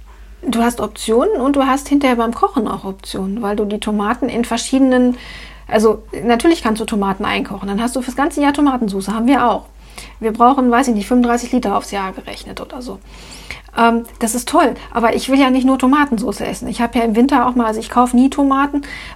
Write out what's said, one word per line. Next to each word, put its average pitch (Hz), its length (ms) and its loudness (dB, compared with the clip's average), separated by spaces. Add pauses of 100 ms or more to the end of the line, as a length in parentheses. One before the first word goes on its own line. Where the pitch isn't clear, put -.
(460)
Du 233 180 0
hast 240 180 -2
Optionen 247 580 0
und 277 160 0
du 269 120 2
hast 269 200 -2
hinterher 269 300 2
beim 233 160 0
Kochen 277 340 -2
auch 190 180 -8
Optionen, 196 580 -8
weil 202 120 -2
du 220 80 0
die 208 160 -4
Tomaten 214 500 -2
in 233 160 -2
verschiedenen, 254 720 2 (520)
also 214 360 2 (200)
natürlich 240 400 2
kannst 214 180 -2
du 214 40 -6
Tomaten 196 380 -2
einkochen, 196 460 -4
dann 202 120 -2
hast 240 140 -2
du 262 60 -2
fürs 247 160 -8
ganze 285 240 0
Jahr 285 100 4
Tomatensauce, 247 580 0
haben 220 180 -2
wir 247 200 4
auch. 202 200 -2 (520)
Wir 220 140 -2
brauchen, 247 380 4
weiß 254 180 2
ich 233 60 0
nicht, 202 120 -4
fünfunddreißig 240 460 2
Liter 208 240 0
aufs - 140 -6
Jahr 196 200 -6
gerechnet - 480 -14
oder 277 220 -14
so. 196 180 -14 (800)
Ähm, 233 260 2 (160)
das 226 160 -2
ist 247 140 -6
toll, 294 240 4 (200)
aber - 220 0
ich - 140 -4
will 269 100 4
ja 269 100 4
nicht 254 160 2
nur 262 140 2
Tomatensauce 262 600 2
essen. - 260 -8
Ich 240 140 -6
hab 233 140 -2
ja 233 80 2
im 226 120 0
Winter 254 320 4
auch 247 80 -2
mal, 233 120 2
also 220 120 -2
ich 226 100 -10
kauf 247 240 2
nie 254 160 6
Tomaten, 277 520 0 (340)